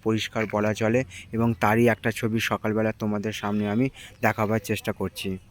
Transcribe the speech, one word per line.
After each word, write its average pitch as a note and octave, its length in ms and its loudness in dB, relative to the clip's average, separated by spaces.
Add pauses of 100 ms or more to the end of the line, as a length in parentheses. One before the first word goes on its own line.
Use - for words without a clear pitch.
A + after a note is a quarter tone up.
পরিষ্কার A2 360 0 (120)
বলা G#2+ 260 2
চলে, A2+ 200 2 (360)
এবং A#2 120 4 (140)
তারই A2+ 220 6 (100)
একটা A#2 240 -2
ছবি A2+ 200 0 (120)
সকালবেলা A2 400 0 (120)
তোমাদের G#2 380 -2
সামনে G#2 240 -2 (100)
আমি B2+ 120 2 (380)
দেখাবার A2 440 2
চেষ্টা G#2+ 320 -2
করছি। F#2+ 300 -4 (200)